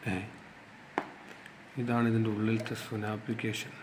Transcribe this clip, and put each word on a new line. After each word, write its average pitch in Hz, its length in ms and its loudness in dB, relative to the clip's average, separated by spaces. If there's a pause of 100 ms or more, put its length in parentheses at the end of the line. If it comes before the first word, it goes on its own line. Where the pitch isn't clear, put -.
(140)
ഏ, - 20 2 (1700)
ഇതാണ് 120 300 6
ഇതിൻ്റെ 113 220 6
ഉള്ളിലത്തെ 110 500 2
സുന 107 180 -2 (120)
ആപ്ലിക്കേഷൻ. 110 680 -2